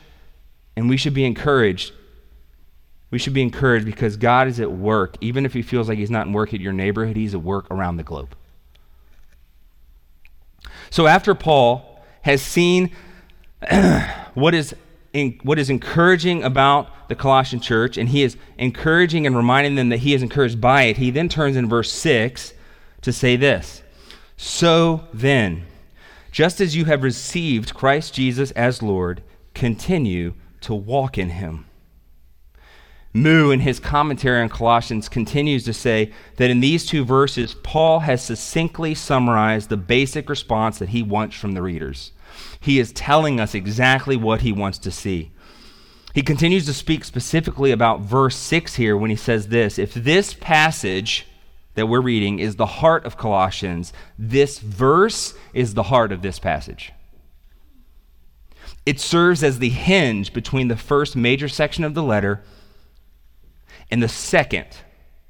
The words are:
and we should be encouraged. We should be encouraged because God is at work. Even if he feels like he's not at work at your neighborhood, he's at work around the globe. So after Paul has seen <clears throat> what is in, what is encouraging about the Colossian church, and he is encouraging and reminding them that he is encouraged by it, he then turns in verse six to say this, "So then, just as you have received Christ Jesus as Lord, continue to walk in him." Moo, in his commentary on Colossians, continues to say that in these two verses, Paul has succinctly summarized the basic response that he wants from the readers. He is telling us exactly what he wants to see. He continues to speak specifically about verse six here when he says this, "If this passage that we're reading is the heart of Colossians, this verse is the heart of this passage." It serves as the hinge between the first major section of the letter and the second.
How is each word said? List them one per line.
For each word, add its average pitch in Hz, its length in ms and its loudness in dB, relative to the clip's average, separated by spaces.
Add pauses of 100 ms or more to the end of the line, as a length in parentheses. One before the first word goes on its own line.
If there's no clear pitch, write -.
(760)
and 113 120 0
we 131 80 2
should 135 180 -2
be 131 100 2
encouraged. 120 680 0 (1160)
We 123 80 -4
should 135 140 -6
be 135 100 2
encouraged 120 440 0
because 107 300 -4
God 120 300 4
is 120 140 -4
at 107 100 -2
work. 98 500 0
Even 123 260 -2
if 127 80 -6
he 120 80 -4
feels 117 260 -2
like 110 100 -2
he's 104 120 -4
not 110 180 -2
at 101 40 -4
work 104 200 -2
at 104 80 -8
your 95 120 -6
neighborhood, 104 440 -2
he's 107 180 -4
at 87 80 -6
work 95 280 -6
around 92 260 -4
the 82 60 -8
globe. 69 340 -12 (2500)
So 165 160 4
after 190 280 6
Paul 131 640 2 (220)
has 139 220 2
seen 175 500 2 (720)
<clears throat> - 100 -4 (600)
what 156 200 2
is 156 200 -2 (380)
in, 139 300 -2
what 147 160 0
is 135 100 0
encouraging 170 760 2
about 139 680 2
the 120 60 -4
Colossian 131 460 2
church, 120 380 0
and 113 100 -2
he 143 140 2
is 127 140 0 (200)
encouraging 160 720 0
and 131 100 2
reminding 135 380 4
them 127 160 2
that 117 80 0
he 139 160 2
is 127 80 2
encouraged 120 380 0
by 131 220 6
it, 110 140 2
he 123 140 0
then 156 180 0
turns 143 280 0
in 123 120 0
verse 117 240 0
six 127 640 -2 (480)
to 127 100 -2
say 123 240 2
this, 123 460 0 (560)
"So 165 760 2
then, 110 520 0 (680)
just 170 300 0
as 170 140 0
you 160 120 0
have 147 160 2
received 135 720 -2
Christ 139 400 0
Jesus 131 380 -2
as 120 300 -2
Lord, 92 400 -2 (320)
continue 107 800 -2 (280)
to 113 120 -6
walk 127 440 -4
in 90 120 -4
him." 82 360 -10 (1500)
Moo, 151 360 6
in 135 100 4
his 131 180 0
commentary 139 640 0
on 117 80 0
Colossians, 117 640 0
continues 139 540 0
to 117 100 -4
say 110 360 0 (260)
that 123 120 4
in 123 120 4
these 160 260 2
two 147 180 -2
verses, 131 580 0
Paul 160 380 2
has 143 240 -2
succinctly 160 680 -4
summarized 110 760 0
the 110 80 -4
basic 131 540 0
response 110 480 -2
that 92 100 -6
he 113 140 -2
wants 104 340 -4
from 101 160 -6
the 92 80 -6
readers. 78 520 -8 (460)
He 139 200 2
is 117 140 0
telling 147 460 2
us 107 160 -2
exactly 127 600 0
what 110 240 0
he 117 100 0
wants 98 280 -4
to 98 120 -10
see. 90 400 -6 (840)
He 147 80 0
continues 160 420 2
to 143 80 -6
speak 156 320 -4
specifically 139 640 -2
about 113 300 2
verse 131 340 0
six - 420 -4
here 107 200 2
when 110 140 -2
he 104 60 -2
says 107 320 -2
this, 110 300 0
"If 101 140 -4
this 151 400 0
passage 151 920 -2 (480)
that 110 140 -2
we're 120 120 2
reading 104 380 0
is 101 180 -6
the 110 80 0
heart 160 400 2
of - 140 -12
Colossians, 95 720 -2 (260)
this 135 400 0
verse 131 760 0 (180)
is 117 220 -2
the 107 100 0
heart 110 280 2
of 90 100 -8
this 95 160 -6
passage." - 540 -6 (1900)
It 143 120 0
serves 170 440 2
as 135 160 2
the 123 100 0
hinge 127 640 0
between 127 360 -2
the 117 80 0
first 143 380 -2
major 131 340 0
section 151 360 -2
of 151 80 -4
the 160 100 -4
letter 101 400 0 (1500)
and 120 120 0
the 113 60 0
second. - 600 -2 (600)